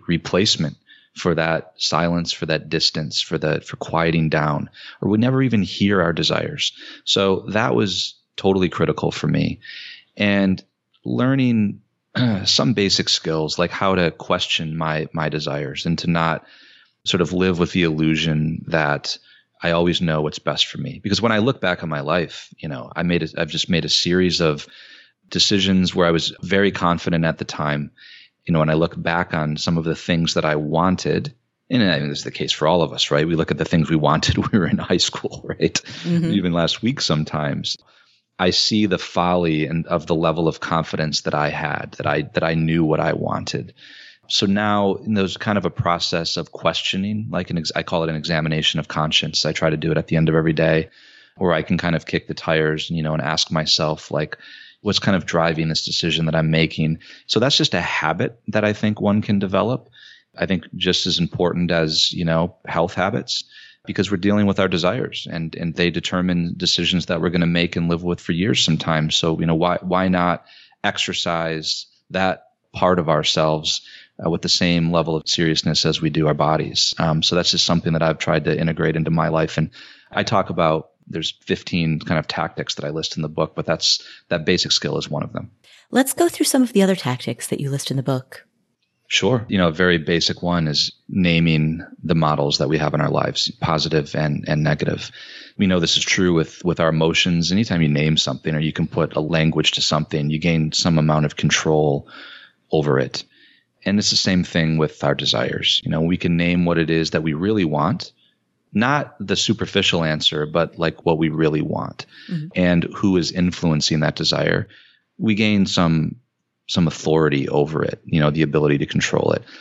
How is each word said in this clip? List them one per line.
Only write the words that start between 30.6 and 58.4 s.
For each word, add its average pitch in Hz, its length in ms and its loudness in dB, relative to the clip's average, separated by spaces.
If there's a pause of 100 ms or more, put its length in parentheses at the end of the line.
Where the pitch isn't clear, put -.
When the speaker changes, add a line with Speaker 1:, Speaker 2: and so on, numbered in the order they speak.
Speaker 1:
and 123 140 2
I 85 160 2
think 71 100 -2
this 71 120 -6
is - 40 -12
the - 60 -8
case - 220 -6
for - 140 0
all 87 140 4
of 80 120 0
us, - 180 -4
right? 76 180 2
We 85 80 2
look 78 140 0
at 71 80 0
the 80 80 -2
things 80 240 2
we 82 60 4
wanted 76 420 2
<laughs> - 0 -
when 101 120 -2
we 113 80 2
were 85 80 2
in 90 120 0
high 90 180 0
school, - 480 -4
right? - 300 -2
Speaker 2:
Mm-hmm. 170 580 -2
Speaker 1:
Even 90 200 2
last 82 300 0
week 135 180 -2
sometimes. 76 760 -2 (640)
I 92 120 4
see 107 360 2
the 92 100 0
folly 87 720 0
and 82 200 -4
of 85 200 -2
the 85 80 0
level 80 340 2
of 78 120 -4
confidence 78 640 -2
that - 120 -2
I 73 160 0
had, 73 480 -6
that 73 80 -6
I, 73 160 0
that - 200 -2
I 82 120 0
knew 80 280 2
what 76 160 2
I 78 140 0
wanted. - 600 -6 (540)
So - 180 0
now, 101 560 2
you - 60 -6
know, 107 120 2
there's 92 160 -2
kind 104 220 0
of 90 80 -2
a 87 40 2
process 85 680 -2
of 82 140 -8
questioning, 101 800 -2
like 90 200 -4
an 87 80 -2
ex-, 78 180 -6
I 82 60 -2
call 82 220 -2
it 80 40 -2
an 80 80 -4
examination 78 640 -2
of 76 80 -10
conscience. 78 560 0
I 76 80 0
try 80 160 0
to 78 80 0
do 80 140 -2
it 78 80 2
at 78 80 -4
the 82 100 0
end 80 140 4
of 80 40 2
every 80 200 2
day, 80 340 2 (480)
where 90 160 0
I 80 100 2
can 87 140 0
kind 85 180 -2
of 80 120 -4
kick - 220 -4
the 80 60 -8
tires, 78 540 0
you 82 140 -2
know, 76 100 0
and 78 80 0
ask 78 300 -2
myself, 78 600 -2
like, 73 280 -4 (440)
what's 101 180 0
kind 104 160 2
of 78 100 -2
driving 82 420 0
this 80 160 -2
decision 80 400 -2
that 80 120 0
I'm 80 140 2
making? 80 500 2 (260)
So - 140 4
that's 135 160 4
just 156 180 2
a 87 80 2
habit 85 640 -2